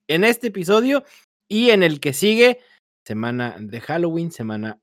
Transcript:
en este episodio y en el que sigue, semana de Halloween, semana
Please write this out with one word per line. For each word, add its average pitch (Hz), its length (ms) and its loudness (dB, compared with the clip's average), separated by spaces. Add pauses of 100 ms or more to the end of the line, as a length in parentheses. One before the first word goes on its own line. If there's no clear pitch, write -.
en 165 160 0
este 233 240 0
episodio 220 580 0 (420)
y 226 220 2
en 202 140 6
el 156 160 2
que 143 120 -4
sigue, 226 480 4 (460)
semana 117 540 -6
de 107 200 -12
Halloween, 165 520 -4
semana 110 520 -8